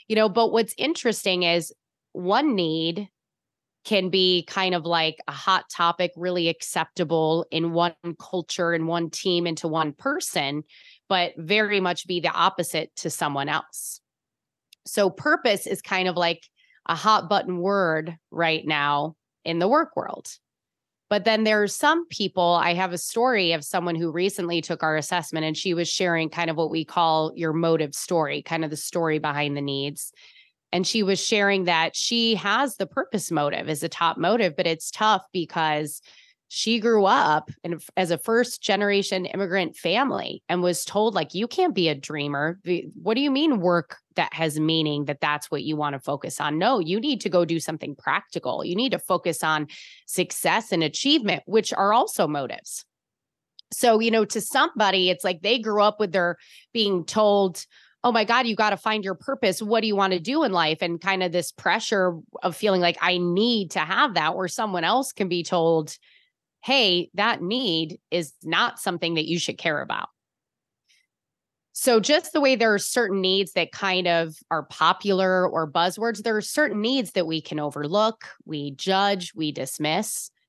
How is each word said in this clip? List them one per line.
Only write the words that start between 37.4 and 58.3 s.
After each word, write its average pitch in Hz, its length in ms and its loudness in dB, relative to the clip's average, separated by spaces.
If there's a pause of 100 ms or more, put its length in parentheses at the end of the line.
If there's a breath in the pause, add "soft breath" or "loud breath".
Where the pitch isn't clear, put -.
in, 170 160 -6 (180)
as 180 140 0
a 165 60 2
first 233 440 0
generation 196 640 0
immigrant 190 480 -2
family - 760 -2
and 180 120 0
was 175 240 0
told, 214 300 0
like, 160 180 -2
"You 208 140 -4
can't 359 260 0
be 170 160 2
a 143 60 0
dreamer. 147 680 -4
The, 175 320 -4
what 214 200 -2
do 269 60 2
you 285 100 2
mean 277 280 2
work 170 380 0 (180)
that - 180 -2
has 156 260 -2
meaning, 151 460 0
that 139 160 -6
that's 147 280 -2
what 143 140 -4
you 151 120 -4
wanna 147 240 -4
focus - 400 -6
on? 151 200 -2
No, 233 200 4
you 180 200 -2
need 247 220 -2
to 208 80 -4
go 175 160 4
do 165 140 -2
something 147 360 -8
practical. - 720 -4
You 175 100 -4
need 240 160 0
to - 80 -2
focus 170 440 -2
on 151 240 0 (380 loud breath)
success 180 680 -2
and 165 120 2
achievement," 208 640 0
which 202 280 0
are 196 200 2
also 240 340 2
motives. - 580 -8 (840)
So, 226 280 4
you 226 120 2
know, 220 140 4
to 214 160 -4
somebody, 196 680 2
it's 175 140 -2
like 180 180 -2
they 220 160 2
grew 214 240 0
up 208 180 4
with 202 120 0
their 175 260 0 (340 loud breath)
being 202 320 0
told, 202 640 2 (380 soft breath)
"Oh 240 80 4
my 220 140 2
God, 233 200 2